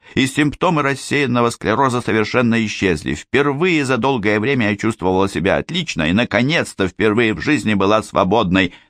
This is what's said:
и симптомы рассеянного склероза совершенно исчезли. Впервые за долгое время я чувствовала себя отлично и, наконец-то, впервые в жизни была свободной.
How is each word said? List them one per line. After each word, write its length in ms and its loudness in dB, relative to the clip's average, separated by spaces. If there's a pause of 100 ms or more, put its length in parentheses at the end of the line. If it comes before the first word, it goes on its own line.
(160)
и 120 2
симптомы 540 0
рассеянного 680 0
склероза 520 0
совершенно 640 0
исчезли. 500 -2
Впервые 680 0
за 140 0
долгое 420 0
время 300 0
я 80 -2
чувствовала 500 0
себя 300 0
отлично 520 -4
и, 40 2
наконец-то, 720 0
впервые 460 0
в 80 -8
жизни 320 0
была 280 2
свободной. 720 0 (160)